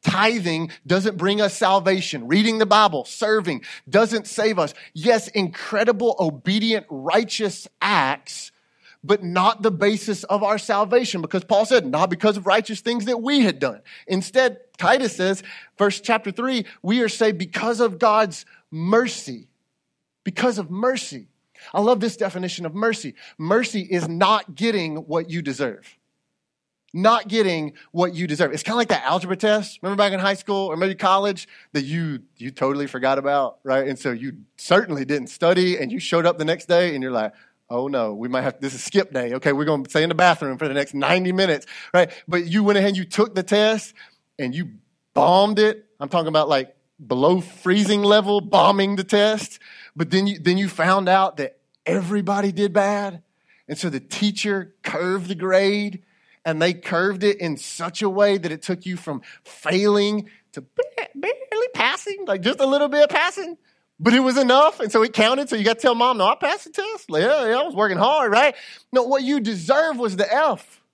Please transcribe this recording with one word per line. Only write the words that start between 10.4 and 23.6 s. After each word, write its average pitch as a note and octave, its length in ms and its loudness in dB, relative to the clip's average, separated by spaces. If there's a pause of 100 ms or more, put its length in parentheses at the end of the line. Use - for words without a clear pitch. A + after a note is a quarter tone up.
our G#3+ 140 2
salvation, G#3 640 0
because E3 240 -4
Paul A3 220 2
said, A3+ 180 4
"Not D3+ 240 0
because G3 300 0
of F#3 80 -6
righteous G#3 340 0
things A#3 240 -4
that A#3+ 160 -4
we C#4 200 0
had F3 180 2
done." B2 240 -4 (240)
Instead, A#3+ 540 -2 (160)
Titus A#3+ 400 0
says, F#3+ 260 -2 (360)
verse G3+ 220 0
chapter A3 300 -2
three, A#3+ 340 -4 (180)
"We A3 200 0
are A3 60 0
saved F3+ 300 0
because G#3+ 420 -4
of G3+ 180 0
God's G#3+ 480 2 (240)
mercy." E3+ 800 -2 (720)
Because G#3 360 -2
of E3 120 -8
mercy. G3 580 -4 (440)
I F#3 80 0
love G#3+ 200 4
this A3 160 -2
definition F3+ 500 -6
of D#3 80 -8
mercy. G#3+ 400 -4 (240)
Mercy G3+ 500 0